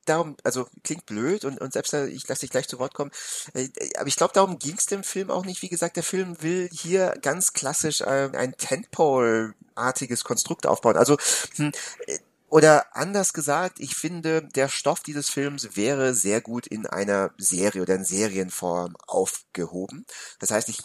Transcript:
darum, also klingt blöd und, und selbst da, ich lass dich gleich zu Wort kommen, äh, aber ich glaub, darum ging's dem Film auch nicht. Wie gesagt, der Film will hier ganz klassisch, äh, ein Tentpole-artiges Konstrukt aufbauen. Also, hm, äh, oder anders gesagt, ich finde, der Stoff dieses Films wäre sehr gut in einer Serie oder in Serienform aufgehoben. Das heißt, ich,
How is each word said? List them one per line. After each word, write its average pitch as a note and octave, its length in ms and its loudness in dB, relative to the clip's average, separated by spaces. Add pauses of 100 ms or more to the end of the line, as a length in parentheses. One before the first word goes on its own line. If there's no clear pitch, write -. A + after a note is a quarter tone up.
darum, E3 360 0
also B2 240 -2 (160)
klingt - 240 -8
blöd C3 380 -2
und, C#3 160 -6
und C3+ 120 -8
selbst - 200 -2
da, C#3 140 0
ich - 220 -10
lass C3 120 -4
dich C3+ 100 -8
gleich - 160 0
zu B2 140 -10
Wort C3 140 -4
kommen, C#3+ 180 -6 (420)
äh, C3 140 -4 (280)
aber C#3 120 -2
ich C#3 80 0
glaub, - 160 2
darum F#3+ 260 4
ging's - 280 -4
dem G3 180 -4
Film F#3+ 260 -6
auch F#3 140 -2
nicht. F#3 180 -8
Wie F#3 60 -8
gesagt, E3+ 280 -2
der E3+ 60 -2
Film F3+ 400 -4
will F3+ 300 0
hier F3+ 500 2
ganz D#3+ 300 0
klassisch, D3 480 -2
äh, C#3 340 2
ein B2 220 -2
Tentpole-artiges A#2+ 1700 0
Konstrukt - 420 -2
aufbauen. G2 300 4
Also, C3 200 6 (400)
hm, D3 160 0 (340)
äh, D2+ 120 -8 (300)
oder D3+ 460 8
anders F#3+ 380 0
gesagt, D#3 480 -2
ich - 140 -8
finde, D#3+ 480 -2
der C3+ 260 0
Stoff - 320 0
dieses D3 300 -6
Films C#3 440 -4
wäre C3 380 2
sehr A2 300 2
gut A#2+ 240 -8
in G#2+ 180 -8
einer G2 540 0
Serie F#2+ 420 0
oder F#2 140 2
in F#2+ 100 -2
Serienform F#2 880 -2 (120)
aufgehoben. F#2 1000 -4 (340)
Das - 120 -2
heißt, G#2+ 180 2
ich, - 160 -10